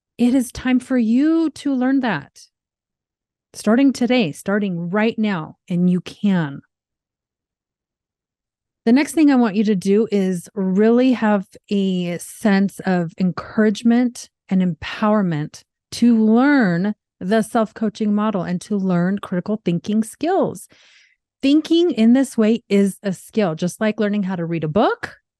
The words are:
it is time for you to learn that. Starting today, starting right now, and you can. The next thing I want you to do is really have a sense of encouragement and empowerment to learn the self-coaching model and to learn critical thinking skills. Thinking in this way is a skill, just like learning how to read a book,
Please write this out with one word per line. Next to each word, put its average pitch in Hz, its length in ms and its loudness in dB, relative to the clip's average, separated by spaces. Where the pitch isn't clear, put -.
it 240 160 2
is 254 180 0
time 254 260 -2
for 254 200 -2
you 294 520 2
to - 220 -6
learn 262 280 0
that. 180 480 -6
Starting 240 400 2
today, 233 380 0
starting 190 580 -4
right 214 280 -2
now, 196 380 -4
and 180 200 0
you 180 140 0
can. 170 580 -2
The 226 80 2
next 277 200 2
thing 302 180 4
I 277 60 4
want 233 200 2
you 220 80 2
to 208 100 2
do 196 380 2
is 185 420 -2
really 220 580 2
have 208 360 0
a 185 480 -2
sense 196 640 -2
of 180 380 -2
encouragement 226 1120 0
and 190 100 2
empowerment 180 1000 -2
to 233 300 2
learn 220 720 2
the 196 220 0
self-coaching 214 760 -2
model 208 280 -2
and 180 180 -4
to - 160 -6
learn 190 420 0
critical 196 460 -6
thinking 208 400 -2
skills. 294 640 -4
Thinking 320 520 2
in 226 200 4
this 262 240 2
way 220 320 2
is 196 340 2
a 190 120 -4
skill, 185 400 -2
just 175 260 -6
like 214 180 -2
learning 208 260 -2
how 185 120 -4
to 170 80 -4
read 165 200 -4
a 156 40 -4
book, 247 480 -2